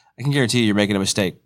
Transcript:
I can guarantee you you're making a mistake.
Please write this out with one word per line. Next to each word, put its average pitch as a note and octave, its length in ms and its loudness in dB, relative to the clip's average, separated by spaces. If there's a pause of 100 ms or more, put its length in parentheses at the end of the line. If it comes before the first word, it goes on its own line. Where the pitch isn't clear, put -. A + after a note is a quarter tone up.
(180)
I A#2+ 60 -10
can C#3+ 80 -2
guarantee B2 280 0
you A#2 60 2
you're G#2 100 2
making G#2 200 2
a G2 40 0
mistake. F#2 460 -2